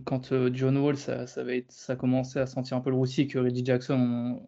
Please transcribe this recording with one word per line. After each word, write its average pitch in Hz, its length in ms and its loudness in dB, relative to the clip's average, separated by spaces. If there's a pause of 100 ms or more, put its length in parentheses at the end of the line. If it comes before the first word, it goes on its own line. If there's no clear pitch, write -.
quand, 131 260 -4
euh, 127 220 2
John 131 240 2
Wall, 143 200 2
ça, 123 300 -6
ça 127 140 -8
avait 123 180 -2
été, 123 120 -6
ça - 260 -8
commençait 127 420 0
à 127 80 0
sentir 131 300 -6
un 127 40 -2
peu 131 100 -2
le 127 60 2
roussi 127 260 2
et 139 40 0
que 139 140 -2
Reggie 123 240 2
Jackson, 123 840 0